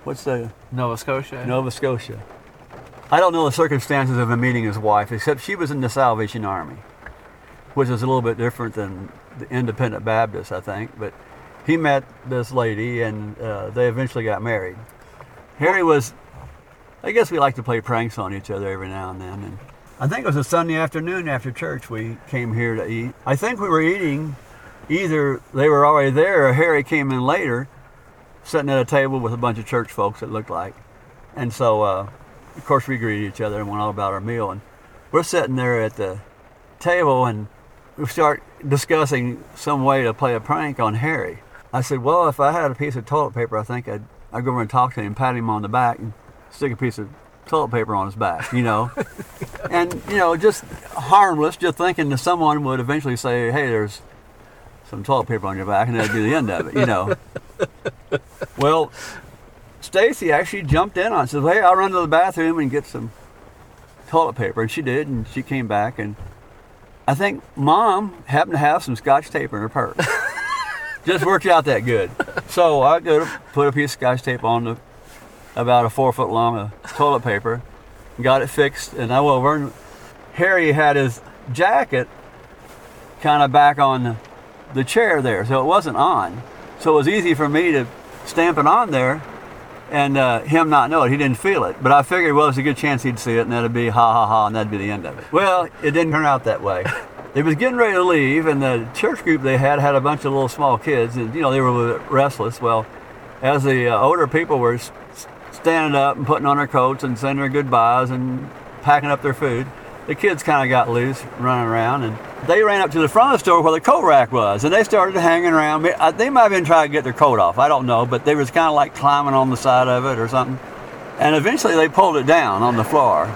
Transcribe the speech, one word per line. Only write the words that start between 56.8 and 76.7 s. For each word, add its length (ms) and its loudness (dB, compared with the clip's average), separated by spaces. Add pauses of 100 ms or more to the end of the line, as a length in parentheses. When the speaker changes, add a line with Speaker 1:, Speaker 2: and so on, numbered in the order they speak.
Speaker 1:
know. 340 -2
<laughs> 40 -20 (1300)
Well, 340 0 (880)
Stacy 500 0
actually 320 -2
jumped 340 0
in 140 0
on 140 0
it, 40 -10
says, 140 -2
"Hey, 180 4
I'll 140 6
run 160 2
to 100 2
the 60 -2
bathroom 520 2
and 100 0
get 160 -4
some 260 -12 (960)
toilet 260 2
paper." 260 -4
And 100 -2
she 100 -6
did, 260 -2
and 200 -6
she 160 -8
came 240 -4
back, 320 -2
and 160 -6 (920)
I 80 0
think 280 -4 (120)
Mom 580 2 (120)
happened 280 0
to 40 0
have 260 2
some 120 -4
Scotch 340 2
tape 240 -6
in 60 -6
her 100 -4
purse. 280 -4 (580)
<laughs> 500 -10
Just 200 0
worked 200 0
out 200 4
that 200 0
good. 260 0 (360)
So 340 2
I 200 4
go 180 2
to 220 -6 (100)
put 160 0
a 60 0
piece 200 -2
of 60 -14
Scotch 220 0
tape 240 -6
on 180 0
the, 140 -6 (800)
about 300 2
a 40 0
four 240 0
foot 160 -4
long 280 0
of 140 -8 (240)